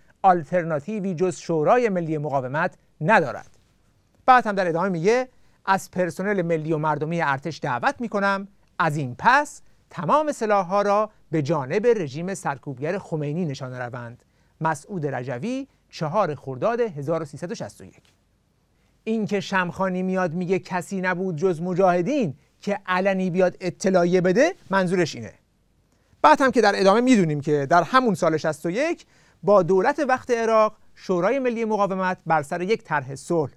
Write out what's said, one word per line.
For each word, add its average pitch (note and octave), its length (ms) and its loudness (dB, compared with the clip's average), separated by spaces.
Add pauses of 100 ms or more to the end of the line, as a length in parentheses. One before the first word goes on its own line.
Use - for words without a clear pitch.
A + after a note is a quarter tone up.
(220)
آلترناتیوی F3 960 0
جز F3 220 -2
شورای F#3+ 520 2
ملی E3 280 -2
مقاومت D3 580 -4 (260)
ندارد. D#3 560 2 (680)
بعد B3 220 6
هم G3+ 80 -2
در F#3 120 0
ادامه E3+ 220 0
میگه G#3 380 0 (380)
از F#3+ 260 0
پرسنل F#3 500 -2
ملی E3 320 -2
و D#3 40 2
مردمی D#3 440 -2
ارتش C#3+ 380 -4
دعوت C#3+ 400 -2
می‌کنم G3 480 -2 (320)
از D#3+ 180 0
این B2+ 220 -6
پس C4+ 420 2 (280)
تمام C#4 420 0
سلاح‌ها G3+ 500 0
را G3+ 280 0 (220)
به D#3+ 100 0
جانب D3+ 460 -2
رژیم F3 460 0
سرکوبگر D3 640 -6
خمینی D#3 480 -4
نشانه C3 340 -8
روند. A#2+ 440 -12 (380)
مسعود D#3+ 460 -4
رجوی، C3+ 600 -8 (220)
چهار E3 460 -2
خرداد D3+ 440 -4
هزار D#3+ 420 -4
و D#3 40 -8
سیصد E3 260 -12
و A#3 40 -8
شصت - 260 -12
و - 20 -20
یک. - 200 -20 (1000)
این A3 220 -2
که G3+ 140 -2
شمخانی F#3 640 -2
میاد F#3 300 -2
میگه F3+ 260 -2
کسی F#3 420 -6
نبود F#3 340 -2
جز E3 260 -2
مجاهدین F3+ 720 2 (280)
که G3+ 240 -4
علنی F#3 440 0
بیاد F3+ 300 0
اطلاعیه F3+ 640 2
بده، G#3+ 340 4 (140)
منظورش F3+ 460 0
اینه. A2 180 -14 (880)
بعد D4 200 6
هم C4 100 4
که A#3 100 2
در G3+ 140 6
ادامه G3 260 4
می‌دونیم F#3 400 2
که C#3+ 280 0
در E3+ 140 6
همون B3+ 320 2
سال D#3 220 2
شصت D#3 280 -4
و E3+ 40 -2
یک C#4+ 360 -2 (380)
با F#3+ 200 6
دولت F#3+ 360 2 (100)
وقت B3+ 220 -2
عراق A3 460 2 (180)
شورای F#3+ 440 0
ملی A#3 260 -2
مقاومت F#3+ 600 -2
بر D#3+ 160 2
سر F3 200 -6
یک G#3+ 220 -2
طرح C#3 320 -4
صلح D#3 420 -2